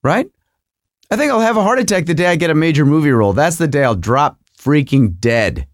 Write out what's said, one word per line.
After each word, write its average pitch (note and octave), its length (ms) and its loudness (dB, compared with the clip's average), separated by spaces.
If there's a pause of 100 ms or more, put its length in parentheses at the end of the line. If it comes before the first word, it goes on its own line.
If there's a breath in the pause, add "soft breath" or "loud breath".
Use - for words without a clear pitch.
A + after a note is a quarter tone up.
Right? A3+ 260 -2 (800)
I G#3 60 -2
think C#4+ 160 -2
I'll A3+ 80 0
have A3+ 160 0
a G#3+ 80 0
heart B3 160 0
attack F#3 260 -2
the E3 80 -2
day F3 120 0
I F3 100 2
get E3 140 -2
a D#3 40 0
major D#3 320 2
movie D3 240 2
role. G#2+ 220 2
That's D#3+ 240 0
the E3+ 100 -2
day C#3+ 160 -2
I'll A#2 140 0
drop A#2+ 420 -2 (180)
freaking C3+ 640 0
dead. G#2 540 -2